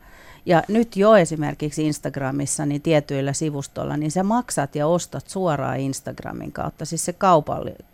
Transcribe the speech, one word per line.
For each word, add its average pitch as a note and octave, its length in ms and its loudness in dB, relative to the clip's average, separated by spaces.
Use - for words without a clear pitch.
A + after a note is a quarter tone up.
Ja E3+ 220 4
nyt A3+ 280 0
jo G#3 200 8
esimerkiksi D3+ 720 2
Instagramissa, C#3+ 760 -4
niin C#3+ 160 -2
tietyillä C#3+ 520 2
sivustoilla, C#3+ 640 -4
niin D3+ 140 -2
sä F3+ 120 0
maksat G3+ 520 -2
ja D3 120 0
ostat E3 420 -2
suoraan C#3 500 -2
Instagramin - 720 -8
kautta, - 340 -8
siis D#3+ 200 -6
se F3 80 -4
kaupalli-, E3 600 2